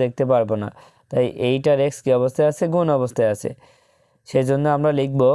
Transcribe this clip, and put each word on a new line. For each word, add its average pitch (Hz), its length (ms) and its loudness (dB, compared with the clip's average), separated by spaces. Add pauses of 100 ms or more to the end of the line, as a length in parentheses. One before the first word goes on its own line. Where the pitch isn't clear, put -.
দেখতে 123 280 -2
পারবো 117 300 0
না। 104 60 -8 (400)
তাই 127 160 0 (240)
এইট 135 240 -2
আর 143 140 2
এক্স 143 160 -6
কী 139 160 -2
অবস্থায় 131 340 0
আছে? 165 120 -4 (100)
গুণ 175 120 0 (120)
অবস্থায় 120 360 0
আছে। - 160 -8 (760)
সেজন্য 139 360 0 (120)
আমরা 151 140 0 (100)
লিখব 135 200 -2 (140)